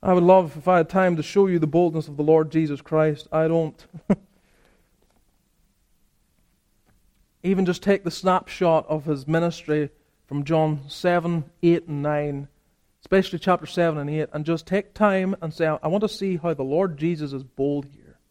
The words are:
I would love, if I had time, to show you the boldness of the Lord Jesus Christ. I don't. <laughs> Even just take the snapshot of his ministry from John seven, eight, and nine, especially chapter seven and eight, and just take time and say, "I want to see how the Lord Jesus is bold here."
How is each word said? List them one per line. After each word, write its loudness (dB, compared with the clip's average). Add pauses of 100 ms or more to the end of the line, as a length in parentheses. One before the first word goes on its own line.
I 4
would 6
love, 6
if -6
I 6
had 2
time, 2
to -4
show 2
you 2
the 2
boldness 0
of -14
the -4
Lord 4
Jesus 0
Christ. 0
I 0
don't. -2 (240)
<laughs> 4 (3250)
Even 0
just -2
take 0
the -4
snapshot 0
of -4
his -4
ministry -2 (360)
from -6
John 0
seven, -2 (100)
eight, 2
and -6
nine, -4 (540)
especially 0
chapter 0
seven 0
and -6
eight, -4
and -6
just -2
take -4
time 0
and -6
say, -2
"I -2
want 0
to -2
see -4
how -2
the -6
Lord -2
Jesus -2
is -8
bold -4
here." -20 (100)